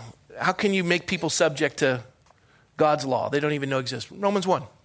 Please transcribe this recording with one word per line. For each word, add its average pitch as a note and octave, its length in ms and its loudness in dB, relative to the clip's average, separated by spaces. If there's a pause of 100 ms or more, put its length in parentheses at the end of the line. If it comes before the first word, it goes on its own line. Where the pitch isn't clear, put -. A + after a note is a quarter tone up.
(400)
how E3 120 0
can G3 240 0
you F#3 80 2
make F3 240 0
people E3 240 -2
subject D3+ 460 2
to B2+ 260 2 (760)
God's D3+ 260 4
law? B2+ 260 0
They C#3+ 100 0
don't D3 140 0
even C#3 160 -4
know C3+ 80 0
it C3 40 -2
exists." B2 300 -8
Romans G3 340 0
one. F3+ 160 0 (240)